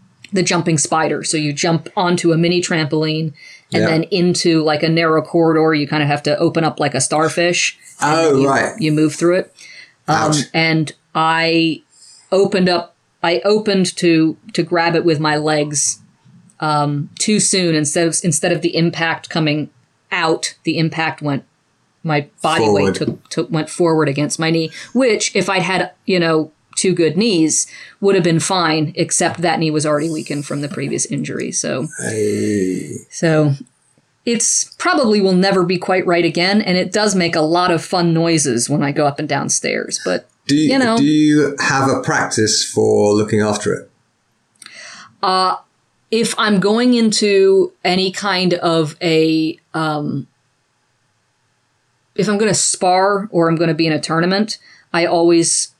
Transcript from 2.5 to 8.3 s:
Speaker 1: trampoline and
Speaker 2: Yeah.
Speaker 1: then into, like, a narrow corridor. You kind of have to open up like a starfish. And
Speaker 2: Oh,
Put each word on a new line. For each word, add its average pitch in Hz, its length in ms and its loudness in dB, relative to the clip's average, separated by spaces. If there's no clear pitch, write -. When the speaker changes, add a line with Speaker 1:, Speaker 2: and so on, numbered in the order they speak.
Speaker 1:
trampoline 156 720 -2
and 170 100 0
Speaker 2:
Yeah. 165 40 2
Speaker 1:
then 160 180 0
into, 175 600 2
like, 151 180 0
a 165 60 0
narrow 160 340 2
corridor. 160 520 2
You 147 120 0
kind 151 160 -2
of 143 60 2
have 143 160 0
to 147 140 0
open 165 260 0
up 151 160 -2
like 147 140 -2
a 135 60 0
starfish. 160 800 0
And 151 180 0
Speaker 2:
Oh, 147 220 4